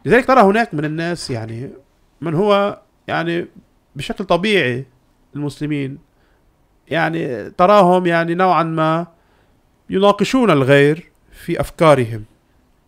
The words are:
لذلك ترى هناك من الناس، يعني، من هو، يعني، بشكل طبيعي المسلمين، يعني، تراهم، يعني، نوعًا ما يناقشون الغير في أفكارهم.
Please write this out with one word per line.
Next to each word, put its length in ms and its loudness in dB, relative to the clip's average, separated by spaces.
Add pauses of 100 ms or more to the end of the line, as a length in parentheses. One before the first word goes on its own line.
لذلك 200 2
ترى 160 4
هناك 320 2
من 120 -4
الناس، 440 -6
يعني، 400 -10 (520)
من 120 -6
هو، 480 0 (260)
يعني، 380 -4 (500)
بشكل 300 -10
طبيعي 600 0 (500)
المسلمين، 640 -6 (880)
يعني، 640 -4
تراهم، 560 4
يعني، 300 -2
نوعًا 280 2
ما 440 -2 (840)
يناقشون 600 2
الغير 600 2 (200)
في 300 -8
أفكارهم. 600 0 (640)